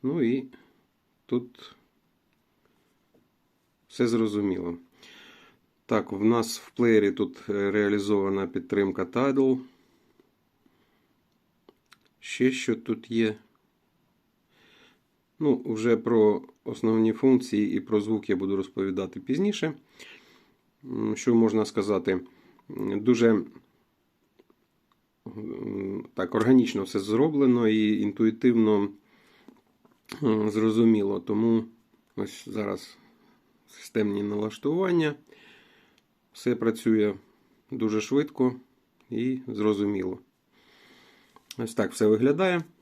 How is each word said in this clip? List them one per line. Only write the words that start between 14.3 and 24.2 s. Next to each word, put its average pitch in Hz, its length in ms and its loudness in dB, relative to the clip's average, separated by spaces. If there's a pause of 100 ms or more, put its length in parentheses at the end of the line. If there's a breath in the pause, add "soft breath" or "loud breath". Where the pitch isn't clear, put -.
Ну, 147 260 0
вже 113 320 0
про 107 440 2 (220)
основні 110 500 2
функції 113 640 2
і - 20 -2
про 104 220 -2
звук 104 280 -4
я 101 60 2
буду 98 200 -4
розповідати 95 640 -6
пізніше. 160 540 -4 (1120 loud breath)
М, 110 300 -4
що 120 200 2
можна 110 300 4
сказати? 95 540 -2 (580 loud breath)
М, 104 220 -4
дуже, 113 440 4 (1800)